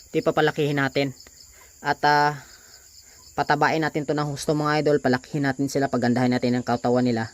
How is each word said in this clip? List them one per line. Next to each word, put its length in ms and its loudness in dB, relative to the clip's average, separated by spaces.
ito 120 -2
papalakihin 560 0
natin. 360 -2
At, 240 -2
ah, 320 2
patabain 480 0
natin 240 -4
to 80 -2
ng 160 -2
husto 240 -2
mga 280 0
idol. 160 4
Palakihin 480 -2
natin 200 -2
sila. 240 -2
Pagandahin 440 0
natin 240 0
ang 80 -8
katawan 360 0
nila. 320 -2